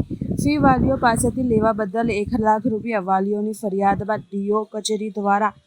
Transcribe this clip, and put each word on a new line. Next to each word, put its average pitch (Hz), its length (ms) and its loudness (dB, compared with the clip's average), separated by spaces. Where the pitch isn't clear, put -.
ફી 294 240 0
વાલીઓ 262 380 4
પાસેથી 240 480 0
લેવા 220 280 2
બદલ 220 400 -2
એક 202 160 -2
લાખ 214 280 2
રૂપિયા. 220 320 -2
વાલીઓની 196 520 0
ફરિયાદ 196 520 0
બાદ 208 160 -2
ડી 196 300 -6
ઓ 214 140 2
કચેરી 214 460 -6
દ્વારા 202 440 0